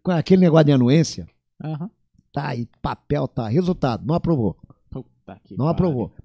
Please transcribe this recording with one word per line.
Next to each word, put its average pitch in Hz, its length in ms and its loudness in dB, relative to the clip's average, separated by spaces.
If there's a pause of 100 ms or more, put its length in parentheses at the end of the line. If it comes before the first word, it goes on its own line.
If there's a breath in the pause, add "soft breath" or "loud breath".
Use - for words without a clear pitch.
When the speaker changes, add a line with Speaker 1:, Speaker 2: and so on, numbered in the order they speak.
Speaker 1:
Com 180 100 -2
aquele 185 300 2
negócio 160 240 6
de 147 60 4
anuência, 127 560 2 (340)
Speaker 2:
Aham. 156 280 -10 (420)
Speaker 1:
tá 143 160 -6
aí, 120 220 -8 (120)
papel, 139 460 -4
tá. 117 220 -6
Resultado, 131 560 -2
não 147 100 0
aprovou. 143 420 -2 (320)
Speaker 2:
Puta - 540 -18
que - 140 -20
Speaker 1:
Não 123 80 -2
Speaker 2:
pariu. 160 60 0
Speaker 1:
aprovou. 165 420 -2 (120)